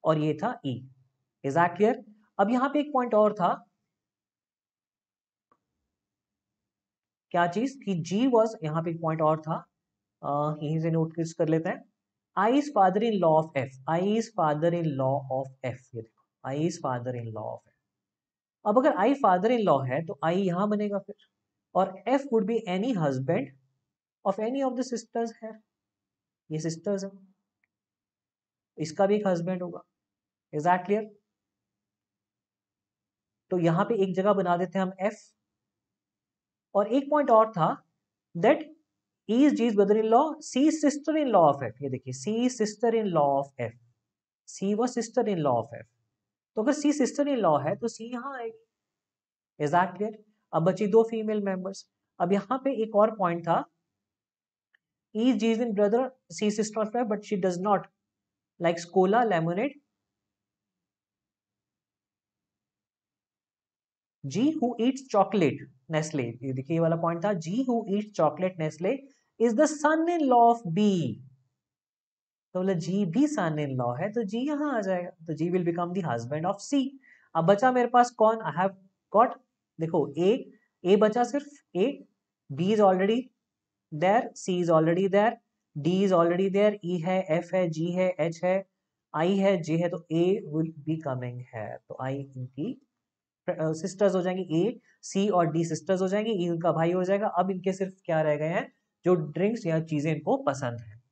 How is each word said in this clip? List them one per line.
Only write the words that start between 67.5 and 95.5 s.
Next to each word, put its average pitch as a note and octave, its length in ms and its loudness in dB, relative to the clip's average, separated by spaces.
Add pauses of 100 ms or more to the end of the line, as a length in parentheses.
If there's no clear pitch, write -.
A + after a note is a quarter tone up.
who A#3 100 0 (160)
eats G#3 260 -4
chocolate, F3+ 400 0
Nestle F3 360 -2 (440)
is A#3 120 4
the C#4+ 160 4
son D#4 400 0
in E4+ 200 0
law A#3+ 200 6
of A#3 160 2 (100)
B। G#3 140 4 (1700)
तो F#3 60 -2
बोला, F#3+ 120 0
"जी F#3 340 0
भी A#3+ 200 2
son G3 320 -2
in C#3 180 -4
law B2 240 -2
है, G#3 120 -4
तो A#3 100 -2
जी G#3 160 -6
यहाँ C#4+ 380 -4
आ A3 40 -2
जाएगा, F3+ 300 -4
तो E3 260 -10
G F3 140 -2
will F3+ 180 0
become F3 260 -4
the F#3 140 -4
husband B2+ 380 -4
of G3 100 -2 (140)
C." C#4 140 2 (500)
अब E3 120 0
बचा G3+ 260 4
मेरे B3 160 2
पास A#3+ 220 4
कौन? A3 260 4
I E3 240 -8
have F#3+ 140 0 (420)
got, A#3 220 4 (420)
देखो D#3+ 380 -2
A, G3 200 2 (460)
A F#3+ 160 6
बचा A3 240 2
सिर्फ C#4 220 -4 (300)
A, F#3+ 100 2 (640)
B D#3 240 -2
is G#3+ 60 2
already G3 400 4 (720)
there, F#3 300 2 (140)
C - 260 -4
is E3+ 80 0
already E3+ 380 4
there, G3+ 240 4 (440)
D D3+ 160 0 (100)
is F#3+ 100 2
already F3 380 4
there, G#3 240 4 (100)
E F3 180 -2
है, F3+ 400 0
F E3+ 120 -8
है, F#3 160 2
G D#3+ 200 -4
है, F3+ 300 0
H E3 240 -4
है, F#3+ 200 0 (500)
I D#3+ 140 0 (100)
है, F#3+ 240 2
J D#3+ 80 -6
है, E3+ 180 0
तो F3 240 -8
A E3 120 2 (300)
will D#3+ 160 -2 (180)
be D#3+ 80 -2 (120)
coming B2 340 -6 (120)
है, G#2+ 220 -10 (120)
तो - 140 -14
I C3 80 -6 (260)
इनकी, C#3+ 360 -10 (760)
अ, F3 120 -4
sisters F3 540 0
हो F#3 80 0
जाएंगी, F#3 220 -4 (160)
A, G#3+ 120 0 (380)
C G3 200 0
और F3 160 4
D D#3+ 180 0